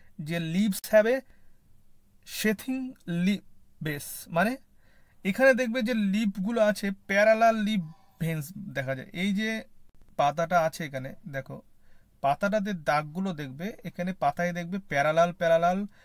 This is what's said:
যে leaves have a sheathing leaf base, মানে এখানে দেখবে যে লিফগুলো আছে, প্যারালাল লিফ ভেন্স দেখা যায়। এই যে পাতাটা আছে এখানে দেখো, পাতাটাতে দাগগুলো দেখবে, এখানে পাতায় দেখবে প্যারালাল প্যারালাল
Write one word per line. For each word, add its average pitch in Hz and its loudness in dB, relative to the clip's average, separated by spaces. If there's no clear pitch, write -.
যে 165 -6
leaves 185 0
have 214 8
a 262 2
sheathing 262 -4
leaf 180 0
base, - -10
মানে 190 0
এখানে 254 4
দেখবে 247 -2
যে 240 0
লিফগুলো 208 0
আছে, 208 0
প্যারালাল 220 6
লিফ 208 0
ভেন্স 160 -4
দেখা 135 -6
যায়। 131 -10
এই 196 0
যে 220 -2
পাতাটা 160 2
আছে 160 0
এখানে 135 -8
দেখো, 139 -10
পাতাটাতে 202 0
দাগগুলো 156 -2
দেখবে, 147 -10
এখানে 180 -6
পাতায় 175 -2
দেখবে 175 -6
প্যারালাল 156 2
প্যারালাল 175 2